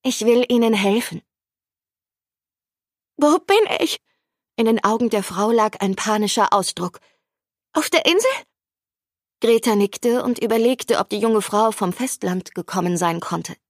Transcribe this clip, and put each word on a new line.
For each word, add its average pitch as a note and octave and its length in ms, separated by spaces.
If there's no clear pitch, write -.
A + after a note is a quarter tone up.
"Ich A#3+ 200
will A#3+ 240
Ihnen A#3 260
helfen." G3+ 480
"Wo D4 240
bin G4+ 180
ich?" - 160
In A#3 120
den A3+ 180
Augen A3 260
der G3+ 140
Frau G3+ 260
lag G#3+ 300
ein G3 160
panischer G#3+ 560
Ausdruck. F3+ 480
"Auf D#4 180
der - 160
Insel?" G4+ 240
Greta A3+ 340
nickte G#3 480
und A#3+ 160
überlegte, A#3 600
ob G3 80
die G#3 100
junge A3 240
Frau G#3+ 300
vom F#3 200
Festland F#3 600
gekommen F3 420
sein E3+ 220
konnte. - 380